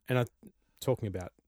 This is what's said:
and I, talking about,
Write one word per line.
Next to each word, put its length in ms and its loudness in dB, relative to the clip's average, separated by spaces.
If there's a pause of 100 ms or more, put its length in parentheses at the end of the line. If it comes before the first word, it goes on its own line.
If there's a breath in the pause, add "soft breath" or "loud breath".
and 120 4
I, 60 4 (540)
talking 280 0
about, 260 -6 (140)